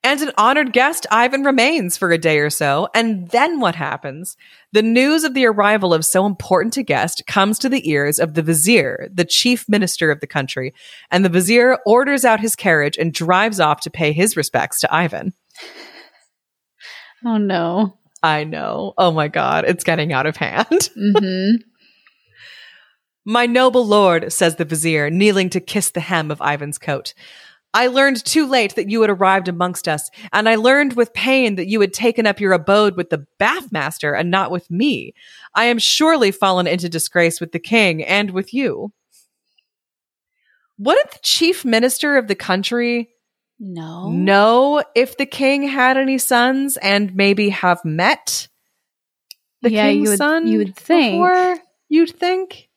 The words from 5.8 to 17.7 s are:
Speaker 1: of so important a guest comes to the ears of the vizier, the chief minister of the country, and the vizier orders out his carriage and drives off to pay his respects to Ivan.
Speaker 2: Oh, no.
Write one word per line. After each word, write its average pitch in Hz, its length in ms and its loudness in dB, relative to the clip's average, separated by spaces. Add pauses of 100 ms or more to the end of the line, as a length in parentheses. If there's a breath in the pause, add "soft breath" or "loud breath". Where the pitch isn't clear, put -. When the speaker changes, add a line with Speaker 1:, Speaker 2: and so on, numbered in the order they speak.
Speaker 1:
of 160 120 0
so 190 200 2
important 196 520 -2
a 262 60 -4
guest 143 440 -2
comes 208 320 0
to 269 100 -4
the 262 200 -2
ears 147 280 0
of 160 160 -2
the 165 80 0
vizier, 160 720 0
the 175 120 -2
chief - 420 -2
minister 185 420 0
of 147 120 -2
the 147 60 -12
country, 131 460 -6 (380 loud breath)
and 190 140 2
the 185 40 4
vizier 233 560 4
orders 262 380 2
out 220 160 4
his 214 160 -4
carriage 151 420 0
and 165 160 -2
drives 190 460 0
off 151 220 0
to 160 80 -10
pay 151 240 -2
his 185 240 0
respects - 420 -4
to - 140 -2
Ivan. 165 400 -2 (1900 loud breath)
Speaker 2:
Oh, 226 120 -2
no. 190 600 -2 (260)